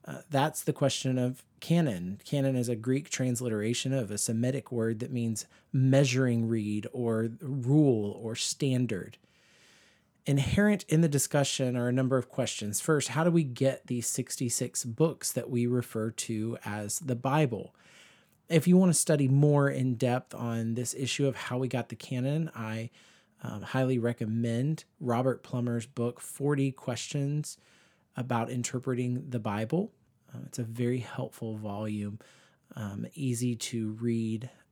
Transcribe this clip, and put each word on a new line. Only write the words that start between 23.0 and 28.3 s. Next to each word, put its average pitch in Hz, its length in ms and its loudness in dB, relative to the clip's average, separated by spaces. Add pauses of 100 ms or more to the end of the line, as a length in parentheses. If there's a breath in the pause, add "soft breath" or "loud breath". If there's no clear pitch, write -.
um, 104 200 -8
highly 131 360 0
recommend 117 840 -2 (160)
Robert 123 420 0
Plummer's 120 440 -4
book, 120 340 -4
Forty 139 500 0
Questions 143 840 -4 (580 soft breath)
About 120 360 -2